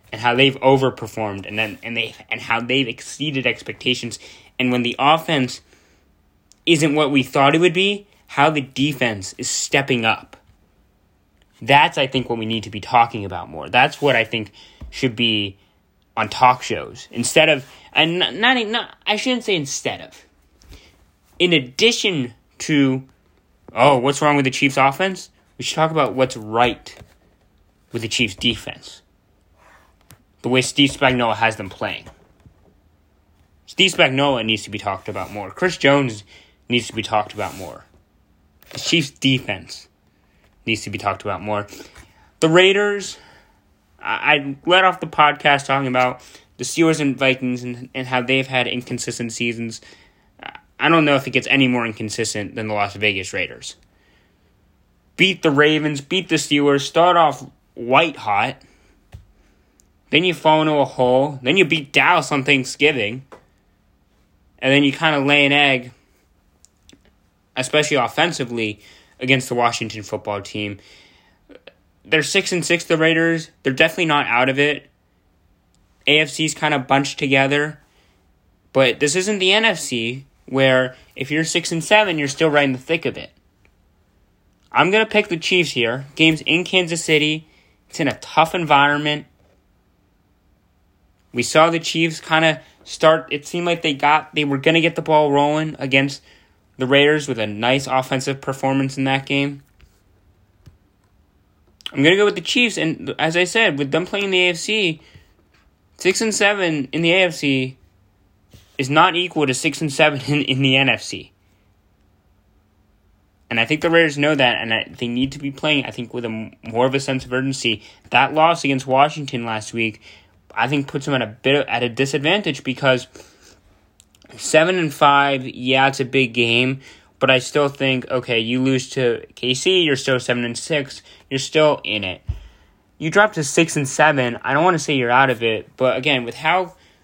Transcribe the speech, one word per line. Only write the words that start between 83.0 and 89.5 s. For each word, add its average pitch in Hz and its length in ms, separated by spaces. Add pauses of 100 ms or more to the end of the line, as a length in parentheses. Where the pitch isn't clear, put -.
of - 140
it. - 120 (1400)
I'm 151 180
gonna 220 160
pick 208 220
the 170 80
Chiefs 165 360
here. 123 340 (100)
Game's 160 260
in 170 220
Kansas 175 400
City. 156 420 (440)
It's - 100
in 147 80
a 123 100
tough - 360
environment. 147 720 (2000)